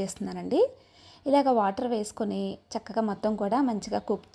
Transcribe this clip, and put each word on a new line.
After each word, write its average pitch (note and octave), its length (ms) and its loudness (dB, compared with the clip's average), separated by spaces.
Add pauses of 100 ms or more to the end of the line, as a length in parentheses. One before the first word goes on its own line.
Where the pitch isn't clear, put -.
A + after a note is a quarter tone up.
చేస్తున్నానండి. F#3+ 640 -2 (640)
ఇలాగ C4+ 320 4
వాటర్ G3+ 360 0
వేసుకొని G#3 460 -4 (340)
చక్కగా A3 340 -2
మొత్తం G#3+ 240 -2 (100)
కూడా G#3+ 160 2 (100)
మంచిగా G#3 300 -2 (120)
కుక్ F#3+ 220 -2